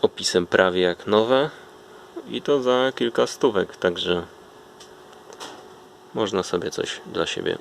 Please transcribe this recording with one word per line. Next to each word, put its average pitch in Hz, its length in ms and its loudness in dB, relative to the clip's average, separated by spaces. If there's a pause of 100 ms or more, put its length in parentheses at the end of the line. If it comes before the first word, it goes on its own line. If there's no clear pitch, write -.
opisem - 440 2
prawie 92 340 2
jak 87 260 0
nowe. 123 440 4 (760)
I 117 140 -6
to 143 200 2
za 127 340 2
kilka 123 300 0
stówek, 104 500 0
także 87 500 0 (1900)
można 101 280 0
sobie - 280 -2
coś - 360 -6
dla 85 200 -2
siebie - 340 -4